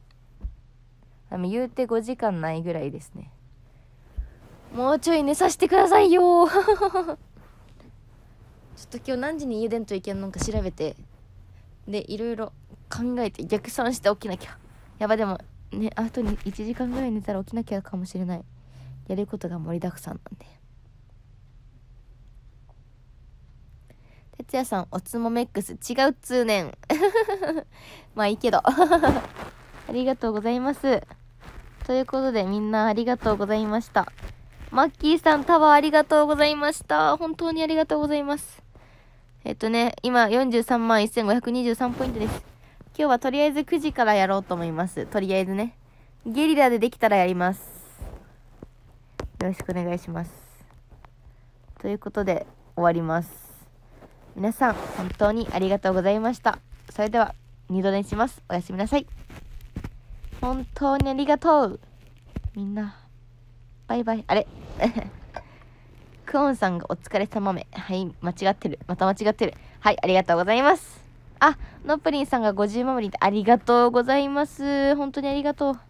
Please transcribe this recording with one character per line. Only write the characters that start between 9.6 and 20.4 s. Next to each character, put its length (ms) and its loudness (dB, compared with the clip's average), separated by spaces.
家 80 -2
出 100 -2
ん 60 -8
と 80 -8
い 80 -4
け 120 -8
ん 80 -6
の 100 -8
か 80 -10
調 220 -2
べ 100 -4
て。 240 -6
で、 240 -8
い 60 -10
ろ 140 -6
い 40 -6
ろ 160 -10
考 320 -6
え 80 -2
て 160 -12
逆 240 -4
算 240 -2
し 60 -8
て 100 2
起 80 0
き 100 -12
な 100 -8
き 100 -16
ゃ。 100 -20
や 80 -2
ば、 80 4
で 100 0
も、 140 -4
ね、 240 -4
あ 140 -4
と 120 -6
に、 240 -2
一 200 -8
時 100 -6
間 160 -6
ぐ 80 -6
ら 80 -4
い 40 -4
寝 100 -4
た 120 -6
ら 100 -6
起 80 -14
き 40 -10
な 80 -4
き 120 -6
ゃ 60 -6
か 160 -10
も 80 -6
し 120 -12
れ 80 -4
な 100 -6
い。 100 -12
や 80 -4
る 120 -4
こ 100 -10
と 120 -8
が 100 -8
盛 160 -6
り 40 -4
だ 120 -6
く 80 -16
さ 120 -14
ん 120 -12
な 120 -18
ん 40 -20
で。 60 -20